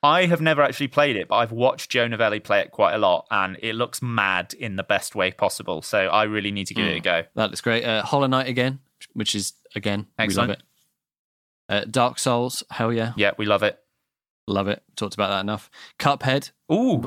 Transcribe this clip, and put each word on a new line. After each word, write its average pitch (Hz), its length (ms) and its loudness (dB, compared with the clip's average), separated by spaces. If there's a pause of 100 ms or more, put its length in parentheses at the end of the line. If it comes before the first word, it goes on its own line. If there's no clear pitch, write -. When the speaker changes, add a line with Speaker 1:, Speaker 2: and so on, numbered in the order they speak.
Speaker 1:
I 175 260 4
have 170 120 2
never 160 220 4
actually 139 280 2
played 143 280 2
it, 87 100 -6
but - 100 0
I've 117 140 2
watched 120 400 0
Joe 120 160 2
Novelli 107 320 0
play 101 220 2
it - 100 -6
quite 95 220 2
a 110 40 0
lot, 95 340 2
and 95 300 -2
it 110 140 -4
looks 120 260 -4
mad 98 520 0
in 107 220 -8
the 95 80 -4
best - 320 -2
way 92 160 0
possible. 90 500 -4
So - 160 -2 (100)
I 101 160 4
really 104 280 -2
need 101 160 -6
to - 60 -12
give 107 140 -2
it 80 100 -2
a - 20 -4
Speaker 2:
Mm. 82 40 -12
Speaker 1:
go. 85 200 2 (120)
Speaker 2:
That 110 140 0
looks - 120 -10
great. 117 220 0
Uh, 110 200 -2
Hollow 139 240 0
Knight 131 200 0
again, 131 320 -2 (340)
which 107 220 -2
is, 98 180 -4 (220)
again, 104 320 -4 (100)
Speaker 1:
Excellent. 110 320 0
Speaker 2:
we 101 40 -2
love - 60 -8
it. - 40 -20 (1040)
Uh, 101 220 0
Dark 123 280 2
Souls, 123 540 -2
hell 117 220 -2
yeah. 117 240 -2
Speaker 1:
Yeah, 101 200 4
we 107 80 -4
love 104 160 4
it. 104 160 0 (680)
Speaker 2:
Love 98 200 0
it. - 140 -4 (140)
Talked 101 180 -8
about 101 160 0
that 98 120 -2
enough. 104 280 -6 (300)
Cuphead. 139 520 0 (200)
Speaker 1:
Ooh. 208 360 2